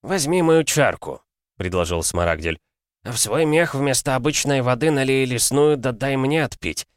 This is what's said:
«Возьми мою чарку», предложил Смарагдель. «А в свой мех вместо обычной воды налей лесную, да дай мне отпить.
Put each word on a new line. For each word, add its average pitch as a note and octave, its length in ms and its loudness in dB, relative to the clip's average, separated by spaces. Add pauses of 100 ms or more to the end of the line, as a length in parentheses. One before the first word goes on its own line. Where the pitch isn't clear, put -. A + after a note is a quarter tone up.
«Возьми E3+ 400 0
мою D#3+ 220 4
чарку», F2 580 -2 (340)
предложил F2 460 0
Смарагдель. E2 560 -2 (440)
«А A#2 100 -10
в A#2 60 -6
свой C#3 280 0
мех D#3+ 280 2
вместо C3+ 400 -2
обычной C#3 460 0
воды B2+ 300 0
налей C3+ 340 2
лесную, C#3 540 2
да B2+ 140 -4
дай C3+ 240 -4
мне C#3+ 280 0
отпить. - 420 -8 (100)